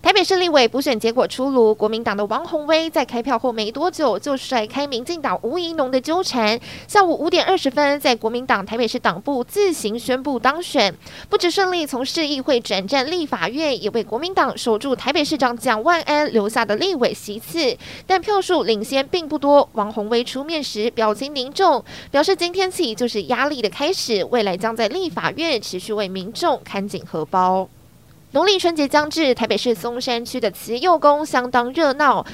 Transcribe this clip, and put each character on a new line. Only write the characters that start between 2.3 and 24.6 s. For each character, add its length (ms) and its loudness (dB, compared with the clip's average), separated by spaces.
宏 220 -4
威 220 4
在 160 0
开 180 -4
票 160 0
后 100 0
没 220 -2
多 180 -2
久 300 0
就 160 -2
甩 320 -2
开 180 -4
民 200 -6
进 160 -6
党 200 -2
吴 160 -4
怡 140 -4
农 180 -2
的 120 0
纠 200 -2
缠。 380 0
下 160 2
午 160 4
五 120 -2
点 160 4
二 120 4
十 140 0
分， 260 2
在 160 2
国 160 -2
民 160 -4
党 200 2
台 120 -6
北 80 2
市 140 -2
党 220 0
部 200 -2
自 300 2
行 260 -4
宣 240 0
布 160 -2
当 240 0
选， 320 2
不 80 2
只 120 2
顺 220 2
利 160 -2
从 180 -4
市 220 -2
议 140 -2
会 180 2
转 260 -2
战 240 0
立 160 -2
法 220 -4
院， 340 -2
也 100 -2
为 120 -2
国 160 -4
民 140 -6
党 240 2
守 200 0
住 160 -2
台 200 -2
北 100 2
市 140 -2
长 180 0
蒋 260 0
万 200 2
安 320 0
留 160 2
下 160 0
的 100 0
立 200 0
委 180 0
席 260 -10
次。 380 -2
但 140 2
票 220 0
数 220 2
领 200 0
先 240 -2
并 180 -4
不 120 -4
多， 340 6
王 180 4
宏 200 -6
威 120 2
出 220 -6
面 180 -4
时 300 -2
表 240 2
情 180 -8
凝 200 -6
重， 280 4
表 100 4
示 140 4
今 160 -2
天 180 0
起 240 -2
就 140 -2
是 160 -4
压 240 0
力 140 -4
的 80 0
开 240 -2
始， 320 0
未 180 0
来 140 0
将 180 -2